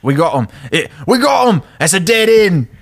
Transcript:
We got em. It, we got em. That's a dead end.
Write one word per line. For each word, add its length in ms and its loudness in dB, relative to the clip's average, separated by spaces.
We 120 -2
got 220 0
em. 120 -2
It, 200 -4
we 100 2
got 300 0
em. 160 0
That's 140 -2
a 60 0
dead 300 0
end. 380 2